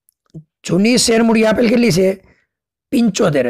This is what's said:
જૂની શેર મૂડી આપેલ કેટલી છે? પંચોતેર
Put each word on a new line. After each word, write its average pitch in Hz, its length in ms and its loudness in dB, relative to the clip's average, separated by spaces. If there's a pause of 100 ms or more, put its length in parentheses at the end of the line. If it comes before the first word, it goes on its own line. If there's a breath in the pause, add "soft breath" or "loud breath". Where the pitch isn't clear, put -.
(680)
જૂની 208 320 0
શેર 226 240 0
મૂડી 226 240 2
આપેલ 220 220 0
કેટલી 233 280 0
છે? 190 120 2 (840 soft breath)
પંચોતેર 180 580 0